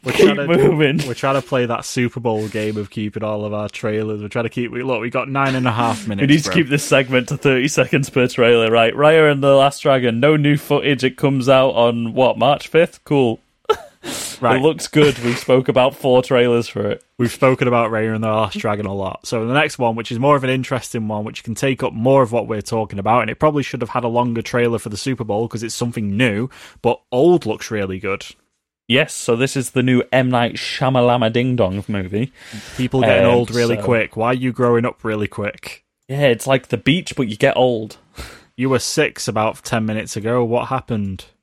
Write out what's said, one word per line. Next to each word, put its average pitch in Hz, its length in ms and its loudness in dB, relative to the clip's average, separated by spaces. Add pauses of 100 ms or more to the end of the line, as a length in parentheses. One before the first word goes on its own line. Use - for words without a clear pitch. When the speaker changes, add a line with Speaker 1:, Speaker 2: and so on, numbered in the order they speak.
Speaker 1:
We're 127 80 -6
Speaker 2:
Keep - 140 4 (100)
Speaker 1:
trying - 0 -
to, - 120 -4
Speaker 2:
moving. 147 600 2
Speaker 1:
we're 120 60 -6
trying 135 280 0
to - 60 -14
play 127 200 0
that 113 180 -4
Super 123 340 -2
Bowl 110 300 -2
game 107 260 -4
of 104 140 -6
keeping 107 340 -6
all 107 220 -4
of 104 80 -6
our 104 160 -6
trailers. 107 520 -4
We're 104 60 -10
trying 117 160 -4
to 113 60 -4
keep, 120 220 -6
we, 120 120 -8
look, 131 160 -2
we 117 100 -6
got - 200 -4
nine 135 260 -2
and 127 120 -2
a 117 40 2
half 110 360 -2
Speaker 2:
<laughs> - 0 -
Speaker 1:
minutes, 101 200 -4
Speaker 2:
We 143 80 6
need 156 80 0
to 190 60 -4
Speaker 1:
bro. 185 40 -4
Speaker 2:
keep 170 140 2
this 143 160 -2
segment 131 460 0
to 143 80 -4
thirty 135 320 0
seconds 135 400 0
per 123 180 2
trailer, 117 420 4
right? 113 240 4
Raya 151 380 6
and 139 100 0
the 139 140 6
Last 139 260 4
Dragon, 123 380 2
no 147 160 4
new 147 220 2
footage. 143 480 0
It 127 120 0
comes 135 300 0
out 131 240 6
on, 117 420 0
what, 117 240 2
March 131 300 0
fifth? - 380 0
Cool. 131 340 0 (300)
<laughs> - 100 0 (640)
Speaker 1:
Right. 127 160 2
Speaker 2:
It 131 40 0
looks 151 260 0
good. 147 320 4
We've 120 200 -2
spoke 131 300 2
about 127 260 2
four 127 260 2
trailers 120 460 2
for 101 240 -6
it. - 120 -8 (140)
Speaker 1:
We've 120 140 0
spoken 131 380 2
about 117 200 2
Raya 110 240 -2
and 110 100 -4
the 110 40 -2
Last 107 320 -2
Dragon 104 260 -4
a 98 80 -6
lot. 98 320 -8
So 113 220 -4
the 123 60 -2
next 151 260 0
one, 117 160 0
which 113 160 -8
is 117 80 -4
more 143 160 4
of 131 80 0
an 131 80 -2
interesting 123 560 -4
one, 107 160 -4
which - 200 -12
can 113 120 -8
take 135 260 -2
up 127 120 -2
more 131 280 4
of 110 120 0
what 113 120 0
we're 110 160 -4
talking 107 380 -4
about, 110 220 2
and 110 100 -4
it - 80 -10
probably 147 240 2
should 123 180 -6
have 117 100 -6
had 123 120 -4
a 120 60 -2
longer 117 340 0
trailer 120 340 0
for 107 120 -8
the 104 80 -8
Super 127 260 -4
Bowl 107 240 -2
'cause 113 160 -8
it's 110 100 -8
something 113 440 -4
new, 117 320 0 (340)
but 120 160 0 (120)
Old 165 360 4
looks - 240 -6
really 98 260 -4
good. 98 280 -6 (640)
Speaker 2:
Yes, 135 260 2
so - 240 -2
this 131 180 -2
is 131 160 -4
the 131 100 0
new 123 300 2
M. 127 180 2
Night 120 260 0
Shyamalama 123 760 0
Ding 123 220 0
Dong 101 320 -2
movie. 101 440 -4 (460)
Speaker 1:
People 131 240 0
getting 117 240 4
Speaker 2:
Um, 120 80 4
Speaker 1:
old 120 220 0
really 117 220 0
Speaker 2:
so 104 60 -8
Speaker 1:
quick. 113 340 0
Why 113 100 0
are 123 80 0
you 127 160 -4
growing 120 340 2
up - 180 -8
really 107 260 -4
quick? - 540 -10 (240)
Speaker 2:
Yeah, 139 200 0
it's 117 180 0
like 135 220 0
The 120 100 -4
Beach, 151 380 -2
but 127 140 -2
you 107 80 -8
get - 200 2
old. 120 400 0 (180)
<laughs> - 420 -20
Speaker 1:
You 131 120 -2
were 127 100 2
six - 480 -4
about 110 360 -2
ten 110 220 -2
minutes 110 300 -6
ago. 117 280 -2
What 117 240 -2
happened? 104 580 -6 (180)